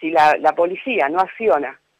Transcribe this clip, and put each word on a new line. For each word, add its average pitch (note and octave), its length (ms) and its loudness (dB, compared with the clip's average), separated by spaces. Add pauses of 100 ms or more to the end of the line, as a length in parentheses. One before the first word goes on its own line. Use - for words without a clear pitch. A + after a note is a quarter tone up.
si D#3+ 100 -6
la, D3+ 260 4
la D3+ 160 0
policía F3 540 -2
no E3 120 -2
acciona, E3+ 600 -2 (200)